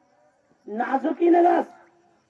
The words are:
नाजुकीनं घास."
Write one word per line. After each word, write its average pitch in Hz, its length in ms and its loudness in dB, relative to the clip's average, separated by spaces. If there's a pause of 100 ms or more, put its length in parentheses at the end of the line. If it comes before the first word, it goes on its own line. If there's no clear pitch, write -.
(680)
नाजुकीनं 269 760 0
घास." 339 220 2 (640)